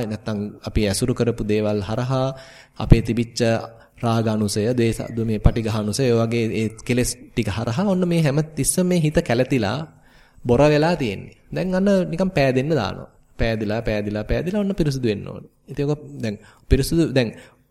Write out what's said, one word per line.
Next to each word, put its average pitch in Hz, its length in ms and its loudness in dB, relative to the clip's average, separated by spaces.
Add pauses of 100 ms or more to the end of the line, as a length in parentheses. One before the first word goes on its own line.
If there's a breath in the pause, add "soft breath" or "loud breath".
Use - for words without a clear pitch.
නැත්තම් 107 340 -6 (220)
අපි - 240 -2
ඇසුරු 117 300 0
කරපු 117 300 0
දේවල් 107 380 0
හරහා 123 460 -2 (520 loud breath)
අපේ 110 220 8
තිබිච්ච 113 380 -2 (580 soft breath)
රාගානුසය, 110 640 0 (100)
දේස, 117 340 2
දු-, 113 200 -4
මේ 110 140 -2
පටිඝානුසය, 110 640 0
ඔය 120 140 2
වගේ 117 340 0
ඒ 110 160 -2 (120)
කෙලෙස් 123 320 0
ටික - 380 -4
හරහා 117 360 -2
ඔන්න 185 200 2
මේ 170 160 2
හැම 143 180 2 (100)
තිස්සම 180 360 0
මේ 180 140 2
හිත 151 180 2
කැළතිලා 123 600 0 (640 soft breath)
බොර 120 180 4
වෙලා 151 340 4
තියෙන්නේ. 113 400 -4 (120)
දැන් 156 260 -4
අන්න 196 160 2 (160)
නිකන් 165 240 -2
පෑදෙන්න 139 420 2
දානවා. 95 380 -2 (260)
පෑදිලා, 113 460 0
පෑදිලා, 104 420 -2
පෑදිලා 156 380 -2
ඔන්න 196 120 -2
පිරිසුදු 135 340 -2
වෙන්න 101 180 -2
ඕනේ. - 260 -14 (120)
ඉතින් 143 220 -6
ඔක 147 160 -2 (140)
දැන් 113 200 -4 (300 soft breath)
පිරිසුදු, 156 440 2
දැන් 123 200 0 (420 loud breath)